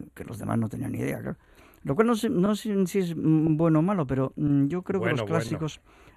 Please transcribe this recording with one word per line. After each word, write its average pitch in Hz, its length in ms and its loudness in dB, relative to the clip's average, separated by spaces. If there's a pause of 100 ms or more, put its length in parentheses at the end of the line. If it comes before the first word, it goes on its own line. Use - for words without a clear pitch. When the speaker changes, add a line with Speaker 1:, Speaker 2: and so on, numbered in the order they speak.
(140)
Speaker 1:
que - 100 -12
los - 160 -12
demás 107 200 -2
no 110 100 0
tenían 113 240 -8
ni 117 60 -6
idea, 131 200 -4
claro. 131 180 -8 (460)
Lo 135 120 -2
cual 226 120 4
no 240 80 2
sé, 220 140 -2
no 196 260 2
sé 202 320 0
si 196 120 -2
es, 170 180 -2
mm, 156 400 4
bueno 160 220 4
o - 20 4
malo, 175 260 0
pero, 131 300 -2
mm, 143 300 4
yo - 160 -4
creo - 180 -2
que - 60 0
Speaker 2:
Bueno, 123 100 0
Speaker 1:
los 117 120 -2
Speaker 2:
bueno. 165 140 0
Speaker 1:
clásicos, 147 380 -6 (360)